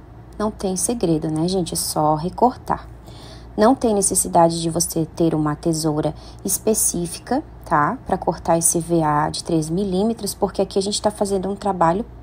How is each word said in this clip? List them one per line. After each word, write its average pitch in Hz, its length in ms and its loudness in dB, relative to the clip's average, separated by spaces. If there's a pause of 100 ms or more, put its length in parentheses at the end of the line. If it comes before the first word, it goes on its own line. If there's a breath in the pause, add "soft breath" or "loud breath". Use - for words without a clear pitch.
(400)
não 214 100 0
tem 190 280 -4
segredo, 165 520 0
né, 156 200 0
gente? 185 240 -2
É - 40 -4
só 156 380 2
recortar. - 720 0 (680 loud breath)
Não 226 180 6
tem 226 180 0
necessidade 175 680 4
de 165 80 0
você 165 360 -2
ter 165 300 0
uma 151 180 0
tesoura 156 640 0 (300 loud breath)
específica, 208 960 -2 (220)
tá? 165 400 2
Pra 190 120 0
cortar 170 400 0
esse 170 200 0
E 165 40 0
V 165 220 2
A 151 260 2
de - 140 -8
três 156 260 0
milímetros, 202 640 -2
porque - 280 -2
aqui 196 180 0
a - 20 2
gente 202 200 -4
tá 208 100 2
fazendo 196 380 -2
um 196 60 -2
trabalho 185 500 0 (180)